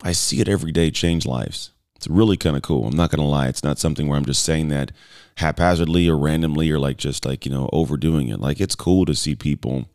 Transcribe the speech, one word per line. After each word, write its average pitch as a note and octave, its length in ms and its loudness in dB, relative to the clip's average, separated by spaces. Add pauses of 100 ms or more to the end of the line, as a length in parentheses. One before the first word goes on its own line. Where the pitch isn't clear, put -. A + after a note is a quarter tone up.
I F2+ 80 -2
see - 300 0
it G2+ 80 2
every E2+ 240 0
day E2 180 4
change E2+ 360 0
lives. A#1+ 440 -6 (240)
It's - 140 -14
really G2 280 4
kinda D2 240 0
cool. B1 280 0
I'm C2+ 80 -2
not E2 140 2
gonna D2+ 180 0
lie. C#2+ 180 0
It's - 160 -4
not D2 160 -2
something D2+ 300 -2
where C#2+ 100 0
I'm C#2+ 60 0
just C#2 180 -2
saying D#2 260 0
that C#2+ 220 -2 (460)
haphazardly E2+ 720 2
or D#2+ 80 4
randomly D#2 560 0
or, D2+ 80 2
like, C#2 160 -2
just, - 280 -6
like, C2 220 -4
you C2+ 60 -4
know, C2+ 200 -2
overdoing D2+ 580 0
it. G1+ 100 -6
Like, C#2 200 -2
it's - 140 -2
cool F#2 300 2
to D#2 100 0
see D2 220 -2
people C2 580 -4